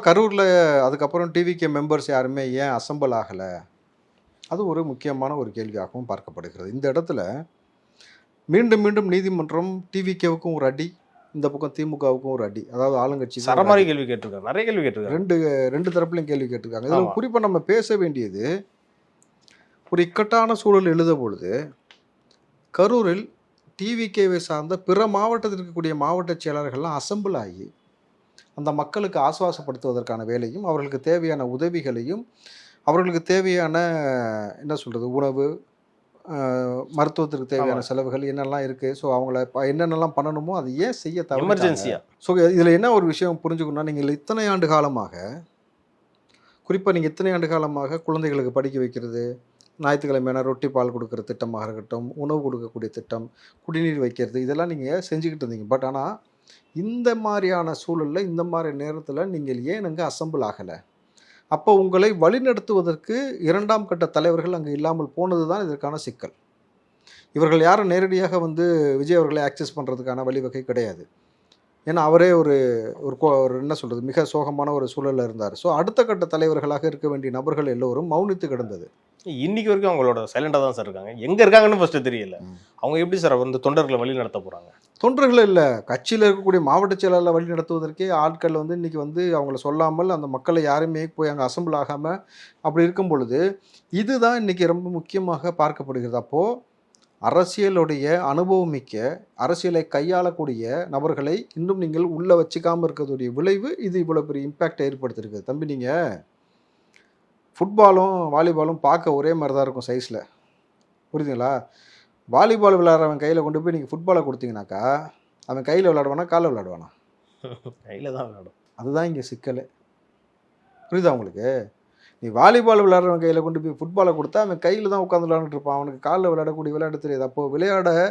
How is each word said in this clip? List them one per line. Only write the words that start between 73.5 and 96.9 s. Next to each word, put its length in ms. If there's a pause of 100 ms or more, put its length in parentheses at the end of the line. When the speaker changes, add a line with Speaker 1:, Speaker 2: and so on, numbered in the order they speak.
Speaker 1:
என்ன 160
சொல்றது, 280
மிக 240
சோகமான 480
ஒரு 140
சூழல்ல 360
இருந்தார். 300
So, 220
அடுத்த 300
கட்ட 200
தலைவர்களாக 640
இருக்க 220
வேண்டிய 220
நபர்கள் 340
எல்லோரும் 460
மௌனித்து 360
கிடந்தது. 400 (380)
Speaker 2:
இன்னைக்கு 460
வரைக்கும் 220
அவங்களோட 300
சைலண்டா 360
தான் 140
சார் 120
இருக்காங்க. 320
எங்க 240
இருக்காங்கன்னு 360
ஃபர்ஸ்ட் 200
தெரியல. 420
Speaker 1:
ம். 200 (160)
Speaker 2:
அவங்க 240
எப்படி 220
சார் 140
வந்து 240
தொண்டர்களை 400
வழி 140
நடத்த 260
போறாங்க? 300 (320)
Speaker 1:
தொண்டர்கள் 420
இல்ல, 440
கட்சியில 380
இருக்கக்கூடிய 360
மாவட்ட 340
செயலாளரை 360
வழி 140
நடத்துவதற்கே 640
ஆட்கள் 440
வந்து 200
இன்னைக்கு 240
வந்து 240 (100)
அவங்கள 240
சொல்லாமல், 540
அந்த 180
மக்களை 360
யாருமே 440
போய் 220
அங்க 140
அசெம்பிள் 340
ஆகாம 280 (560)
அப்படி 220
இருக்கும் 240
பொழுது, 320 (540)
இதுதான் 460
இன்னைக்கு 260
ரொம்ப 240
முக்கியமாக 680
பார்க்கப்படுகிறது. 580
அப்போ 280 (800)